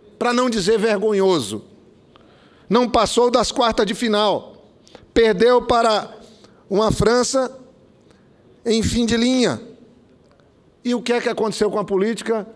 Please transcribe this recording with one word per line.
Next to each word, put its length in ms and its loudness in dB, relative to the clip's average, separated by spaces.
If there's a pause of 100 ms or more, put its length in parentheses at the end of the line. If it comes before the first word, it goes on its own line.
(180)
pra 160 -2
não 160 0
dizer 300 0
vergonhoso. 840 0 (1040)
Não 220 2
passou 400 2
das 220 0
quartas 340 0
de 80 -2
final, 720 -2 (480)
perdeu 480 4
para 500 0 (560)
uma 240 0
França 640 0 (1120)
em 160 0
fim 240 0
de 100 -2
linha. 460 0 (1200)
E 120 -2
o 80 -4
que 100 -2
é 80 0
que 80 -4
aconteceu 400 -2
com 80 -4
a 80 -4
política? 720 -2